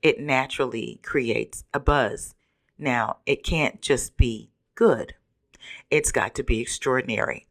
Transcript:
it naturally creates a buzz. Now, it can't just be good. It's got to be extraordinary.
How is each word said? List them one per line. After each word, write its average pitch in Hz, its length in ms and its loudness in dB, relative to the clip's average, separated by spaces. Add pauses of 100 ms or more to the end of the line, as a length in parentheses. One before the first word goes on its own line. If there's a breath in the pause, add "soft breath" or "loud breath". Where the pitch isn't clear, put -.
it - 180 4
naturally 131 840 -2
creates - 680 -2
a 143 60 0
buzz. 135 560 0 (420)
Now, 123 480 -2
it - 180 0
can't 156 380 0
just - 340 0
be 113 360 0 (240)
good. 190 400 2 (760 loud breath)
It's 151 240 0
got 104 220 0
to 143 80 -4
be 113 180 0
extraordinary. - 880 -2